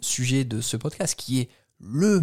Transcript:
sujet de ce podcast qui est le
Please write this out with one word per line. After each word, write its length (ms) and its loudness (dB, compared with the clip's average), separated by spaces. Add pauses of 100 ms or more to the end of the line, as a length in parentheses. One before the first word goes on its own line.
sujet 420 0
de 160 -4
ce 160 -4
podcast 420 -4
qui 220 0
est 80 -2 (320)
le 420 4